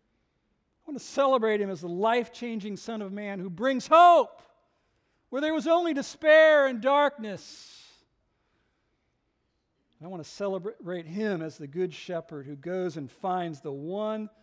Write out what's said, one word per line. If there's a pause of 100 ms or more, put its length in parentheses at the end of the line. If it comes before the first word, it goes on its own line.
(840)
I
want
to
celebrate
him
as
the
life-changing
Son
of
Man
who
brings
hope (840)
where
there
was
only
despair
and
darkness. (2250)
And
I
want
to
celebrate
him
as
the
good
shepherd
who
goes
and
finds
the
one (140)